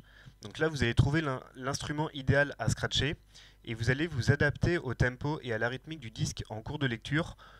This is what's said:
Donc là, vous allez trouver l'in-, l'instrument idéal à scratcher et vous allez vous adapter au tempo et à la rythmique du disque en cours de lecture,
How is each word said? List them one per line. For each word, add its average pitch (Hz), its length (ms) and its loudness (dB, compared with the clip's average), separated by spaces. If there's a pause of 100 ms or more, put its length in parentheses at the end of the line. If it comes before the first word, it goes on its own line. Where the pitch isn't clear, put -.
(420)
Donc 104 160 -14
là, 156 120 2
vous 143 140 -2
allez 117 100 2
trouver 143 260 4
l'in-, 135 240 -2 (120)
l'instrument 143 560 -4
idéal 139 480 2
à 110 100 -2
scratcher - 480 0 (480)
et 117 80 -6
vous 113 160 -2
allez 139 180 2
vous 143 240 2
adapter 151 460 4
au 131 160 -2
tempo 131 480 0
et 127 100 -4
à 110 60 0
la 113 100 2
rythmique 131 320 -8
du 113 120 -10
disque - 360 -4
en 107 140 -8
cours 143 180 -6
de 139 60 2
lecture, 139 500 -2 (240)